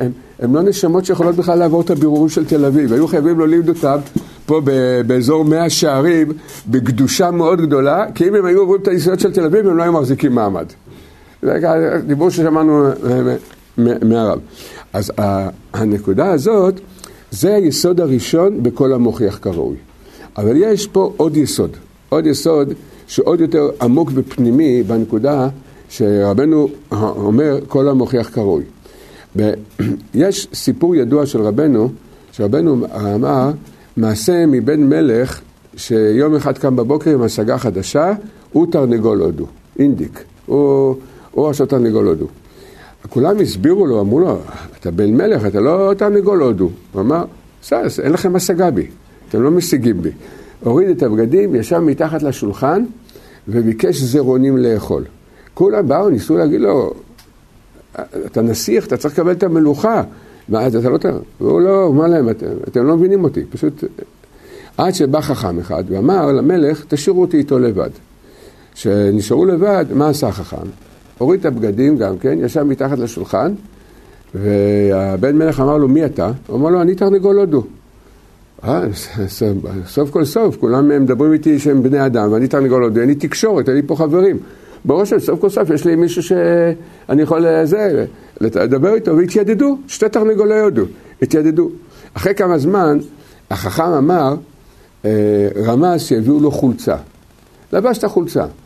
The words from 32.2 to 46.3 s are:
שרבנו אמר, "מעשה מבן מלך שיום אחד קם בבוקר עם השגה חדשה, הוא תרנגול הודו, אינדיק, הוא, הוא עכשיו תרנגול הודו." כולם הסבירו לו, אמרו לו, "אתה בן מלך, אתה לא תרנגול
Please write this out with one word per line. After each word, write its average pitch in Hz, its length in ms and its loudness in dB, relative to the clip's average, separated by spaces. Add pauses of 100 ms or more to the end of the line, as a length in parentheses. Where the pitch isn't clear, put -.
שרבנו 127 540 0 (280)
אמר, 135 360 0 (460)
"מעשה 123 500 0
מבן 143 360 0
מלך 135 580 0 (360)
שיום 113 580 0
אחד 139 240 -2
קם 131 180 0
בבוקר 147 340 0
עם 135 120 2
השגה 113 360 -2
חדשה, 123 540 -2 (400)
הוא - 200 2
תרנגול 117 480 2
הודו, 82 260 -2 (320)
אינדיק, 131 460 -2 (220)
הוא, 139 480 2 (360)
הוא 147 180 0
עכשיו 139 180 0
תרנגול 113 400 2
הודו." 80 200 0 (800)
כולם 180 320 0
הסבירו 160 460 0
לו, 117 140 0
אמרו 104 200 2
לו, 165 160 0 (440)
"אתה 90 100 -8
בן 101 260 2
מלך, 170 300 2
אתה 101 140 0
לא 190 380 2
תרנגול 202 440 2